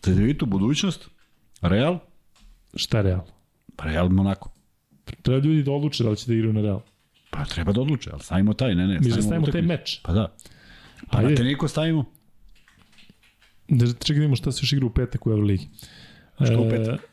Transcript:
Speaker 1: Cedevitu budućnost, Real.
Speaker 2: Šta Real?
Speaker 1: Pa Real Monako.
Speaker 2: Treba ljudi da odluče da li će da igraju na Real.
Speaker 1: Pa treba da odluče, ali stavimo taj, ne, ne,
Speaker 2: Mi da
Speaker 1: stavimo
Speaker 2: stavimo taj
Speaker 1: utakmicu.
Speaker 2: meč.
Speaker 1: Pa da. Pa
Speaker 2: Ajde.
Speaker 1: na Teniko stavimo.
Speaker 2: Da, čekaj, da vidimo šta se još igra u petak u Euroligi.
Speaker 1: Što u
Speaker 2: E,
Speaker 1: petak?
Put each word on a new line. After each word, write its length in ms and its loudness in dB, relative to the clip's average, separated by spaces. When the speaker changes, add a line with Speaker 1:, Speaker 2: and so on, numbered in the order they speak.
Speaker 1:
Cedevitu 460 2
budućnost, 640 -2
Real. 360 2
Speaker 2:
Šta 280 -2
Real? 180 2
Speaker 1:
Pa 80 -14
Real 240 0
Monako. 440 0
Speaker 2:
Treba 160 2
ljudi 240 2
da 100 -2
odluče 320 -2
da 60 0
li 60 0
će 100 -10
da 80 0
igraju 180 0
na 80 0
Real. 200 -2
Speaker 1:
Pa 140 -6
treba 280 -4
da 80 2
odluče, 320 -4
ali 100 -12
stavimo 320 0
taj, 200 0
ne, 120 2
ne, 80 2
Speaker 2:
Mi 40 -4
da 40 2
Speaker 1:
stavimo 200 2
Speaker 2:
stavimo 240 0
taj 140 0
Speaker 1:
utakmicu. 80 0
Speaker 2:
meč. 340 -6
Speaker 1:
Pa 100 -6
da. 220 -2
Pa 80 0
Speaker 2:
Ajde. 120 2
Speaker 1:
na 60 4
Teniko 320 0
stavimo. 360 0
Speaker 2:
Da, 180 4
čekaj, 280 -2
da 60 2
vidimo 160 2
šta 160 -4
se 100 -6
još 100 0
igra 140 0
u 40 0
petak 360 -2
u 40 0
Euroligi. 360 2
Speaker 1:
Što 260 2
u 40 2
Speaker 2:
E, 40 2
Speaker 1:
petak? 300 -2